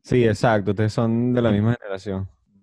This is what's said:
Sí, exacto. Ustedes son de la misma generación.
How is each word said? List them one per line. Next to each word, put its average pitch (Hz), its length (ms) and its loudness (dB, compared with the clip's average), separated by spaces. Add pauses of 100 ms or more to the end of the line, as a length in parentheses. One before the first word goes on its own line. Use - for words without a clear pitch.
Sí, 123 240 2
exacto. 107 460 2
Ustedes 107 200 -2
son 117 400 0
de 123 100 0
la 113 100 2
misma 107 280 2
generación. 98 480 -8 (340)